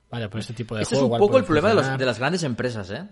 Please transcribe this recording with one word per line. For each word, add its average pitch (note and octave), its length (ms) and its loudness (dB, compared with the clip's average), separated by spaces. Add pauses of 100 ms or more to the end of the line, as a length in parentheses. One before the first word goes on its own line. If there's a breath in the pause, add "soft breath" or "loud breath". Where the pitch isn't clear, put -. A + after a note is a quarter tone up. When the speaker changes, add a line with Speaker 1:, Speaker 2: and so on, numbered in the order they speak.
Speaker 1:
Vale, A#2 200 -8
pues G#2+ 140 -8
este A2+ 120 -12
tipo A2+ 220 -8
de G#2+ 60 -4
Speaker 2:
Este - 120 -2
es C4 60 2
Speaker 1:
juego C4 60 4
Speaker 2:
un - 20 2
Speaker 1:
igual A#3 120 0
Speaker 2:
poco G3+ 120 6
Speaker 1:
puede C4 80 6
Speaker 2:
el G3 60 -4
problema D#3+ 240 4
de A3+ 40 4
los, E3+ 80 4
Speaker 1:
funcionar. C3+ 160 -2
Speaker 2:
de C3 80 0
las A#2 140 0
grandes D#3+ 240 0
empresas, A#2 460 -4
¿eh? B2 200 -8